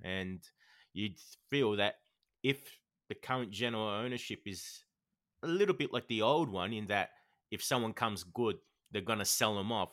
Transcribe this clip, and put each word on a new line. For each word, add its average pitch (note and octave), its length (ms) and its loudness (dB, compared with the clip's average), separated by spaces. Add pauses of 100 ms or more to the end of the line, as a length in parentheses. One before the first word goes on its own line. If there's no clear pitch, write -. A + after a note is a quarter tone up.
And F#2 380 -6 (540)
you'd G2+ 260 -4 (300)
feel B2+ 260 4
that G2+ 200 2 (460)
if - 380 -2 (300)
the G#2+ 60 -8
current B2+ 360 -4
Genoa A2 500 -2
ownership A#2+ 440 -6
is - 400 -12 (580)
a D3 40 -6
little F#3 280 4
bit D3 160 -2
like A#2+ 160 -2
the A2 140 0
old D3 280 6
one F#2+ 220 -2
in G#2+ 160 -4
that G2+ 220 2 (400)
if G#2 120 -6
someone A#2+ 300 0
comes G#2 320 -2
good, G#2 320 0 (360)
they're G#2 100 -2
gonna G2+ 240 0
sell G#2+ 300 4
them G2+ 180 0
off. G2 200 0